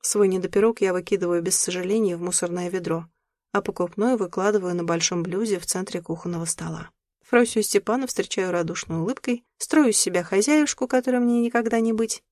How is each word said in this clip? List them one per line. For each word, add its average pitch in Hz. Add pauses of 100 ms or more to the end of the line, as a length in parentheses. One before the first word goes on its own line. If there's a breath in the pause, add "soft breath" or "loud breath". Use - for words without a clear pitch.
Свой 208
недопирог 196
я 190
выкидываю 175
без 175
сожаления 185
в 170
мусорное 175
ведро, 170 (440)
а 202
покупное 202
выкладываю 190
на 175
большом 170
блюде 190
в 170
центре 185
кухонного 165
стола. 165 (340)
Фросю 240
и 214
Степана 226
встречаю 185
радушной 170
улыбкой, 240 (140)
строю 302
из 208
себя 180
хозяюшку, 285
которой 254
мне 240
никогда 233
не 226
быть. 220